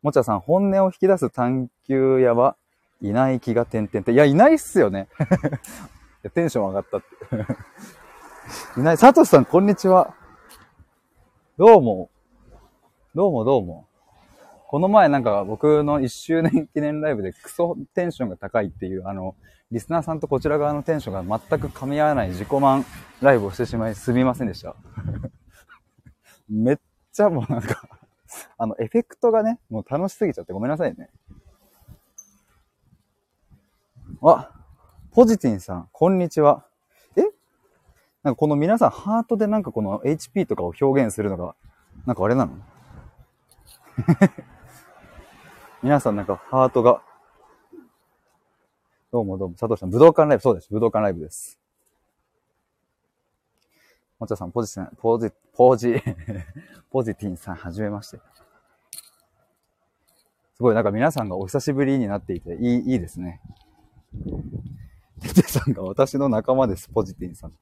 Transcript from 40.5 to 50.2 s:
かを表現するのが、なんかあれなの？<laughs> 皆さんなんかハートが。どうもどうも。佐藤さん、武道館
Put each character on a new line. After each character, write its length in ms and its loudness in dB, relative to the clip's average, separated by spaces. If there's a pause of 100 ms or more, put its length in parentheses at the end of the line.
か 80 -6
を 160 -6
表 240 2
現 100 -4
す 80 -6
る 80 -2
の 60 -6
が、 180 -12 (520)
な 80 -2
ん 20 -6
か 80 -2
あ 40 0
れ 60 2
な 120 0
の？ 120 -12 (1400)
<laughs> 380 2 (1500)
皆 160 2
さ 100 -2
ん 60 -2
な 60 -4
ん 40 -8
か 240 -4
ハ 140 2
ー 60 2
ト 120 0
が。 200 4 (2000)
ど 80 0
う 60 -4
も 100 -8
ど 80 -8
う 60 -8
も。 40 -16
佐 140 -6
藤 100 -2
さ 60 -14
ん、 60 -6
武 80 0
道 160 10
館 120 4